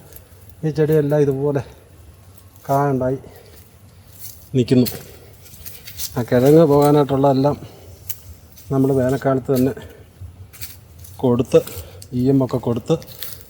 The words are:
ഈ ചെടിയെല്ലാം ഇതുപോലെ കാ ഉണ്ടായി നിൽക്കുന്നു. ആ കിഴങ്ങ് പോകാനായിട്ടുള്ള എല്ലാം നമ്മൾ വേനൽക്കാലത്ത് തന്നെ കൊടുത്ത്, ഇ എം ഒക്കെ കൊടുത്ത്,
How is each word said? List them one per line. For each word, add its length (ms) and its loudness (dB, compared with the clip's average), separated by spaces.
ഈ 120 -2
ചെടിയെല്ലാം 480 2
ഇതുപോലെ 360 -2
കാ 100 0
ഉണ്ടായി 260 -2
നിൽക്കുന്നു. 320 2
ആ 40 -2
കിഴങ്ങ് 400 6
പോകാനായിട്ടുള്ള 640 4
എല്ലാം 200 0
നമ്മൾ 260 0
വേനൽക്കാലത്ത് 560 -2
തന്നെ 180 0
കൊടുത്ത്, 380 4
ഇ 20 -2
എം 140 4
ഒക്കെ 200 -4
കൊടുത്ത്, 300 -2